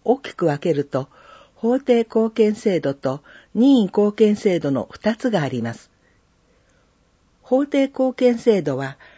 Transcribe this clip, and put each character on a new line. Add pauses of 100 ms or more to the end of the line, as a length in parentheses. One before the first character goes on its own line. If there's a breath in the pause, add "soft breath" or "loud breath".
大
き
く
分
け
る
と、 (460 loud breath)
法
定
貢
献
制
度
と (320 loud breath)
任
意
貢
献
制
度
の
二
つ
が
あ
り
ま
す。 (1500)
法
定
貢
献
制
度
は、 (200 soft breath)